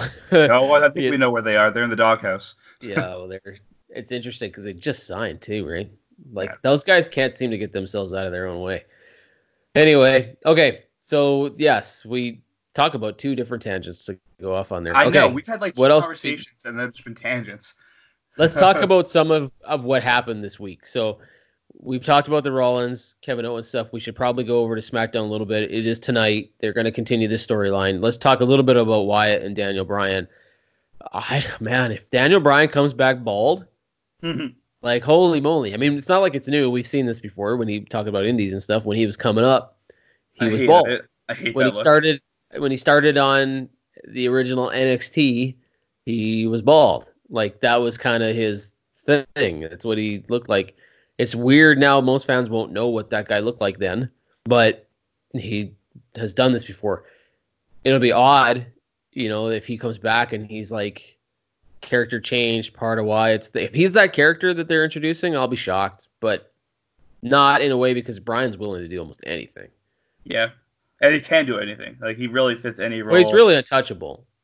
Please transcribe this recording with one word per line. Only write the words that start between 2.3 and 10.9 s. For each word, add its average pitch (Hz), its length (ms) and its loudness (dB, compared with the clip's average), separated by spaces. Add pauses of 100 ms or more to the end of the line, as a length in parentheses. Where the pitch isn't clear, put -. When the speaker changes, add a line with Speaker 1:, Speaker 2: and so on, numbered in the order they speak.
Speaker 2:
<laughs> - 120 -20
Speaker 1:
Yeah, 104 160 -12
well, 92 320 -8
they're, 95 280 -16 (340)
it's 120 220 -16
interesting 120 400 -10
'cause 104 120 -18
they 101 80 -12
just 92 340 -10
signed 92 360 -10
too, 104 260 -8
right? 92 220 -8 (420)
Like, 98 180 -8
Speaker 2:
Yeah. - 120 -16
Speaker 1:
those 143 220 0
guys 175 240 2
can't 131 280 -4
seem 127 140 -6
to 110 80 -6
get 98 140 -10
themselves 98 420 -8
out 95 100 -6
of 92 80 -8
their 90 140 -8
own 90 160 -10
way. 92 220 -8 (880)
Anyway, 135 640 4 (100)
okay, 156 380 2 (200)